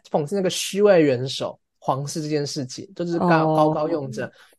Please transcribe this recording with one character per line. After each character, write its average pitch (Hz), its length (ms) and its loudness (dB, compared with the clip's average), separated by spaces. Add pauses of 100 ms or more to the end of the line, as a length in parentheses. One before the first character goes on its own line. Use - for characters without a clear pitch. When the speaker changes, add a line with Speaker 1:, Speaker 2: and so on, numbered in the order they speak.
(120)
Speaker 1:
讽 156 160 0
刺 202 80 -4
那 202 60 0
个 185 80 0
虚 - 320 -4
位 196 200 8
元 131 240 2
首 131 320 -8 (220)
皇 139 260 -2
室 151 160 -8
这 151 60 -6
件 147 180 -2
事 139 200 -6
情， - 280 -12
就 175 120 -6
是 170 120 -4
高-， 170 300 4
Speaker 2:
哦。 156 80 2
Speaker 1:
高 151 140 4
高 156 180 -2
用 147 240 -4
着， 120 180 -8 (300)